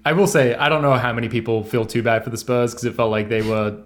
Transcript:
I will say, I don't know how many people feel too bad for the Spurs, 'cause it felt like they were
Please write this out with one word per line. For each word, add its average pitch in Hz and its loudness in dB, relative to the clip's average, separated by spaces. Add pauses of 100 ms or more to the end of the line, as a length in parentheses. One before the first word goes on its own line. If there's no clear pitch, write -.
I 147 0
will 156 4
say, 127 2
I 143 0
don't 151 2
know 139 4
how 120 0
many 117 -2
people 113 -2
feel 113 -2
too 117 -2
bad 113 2
for 120 -8
the 113 -8
Spurs, 120 0
'cause 120 -12
it 117 -2
felt 113 0
like 107 -2
they 113 0
were 107 -2 (120)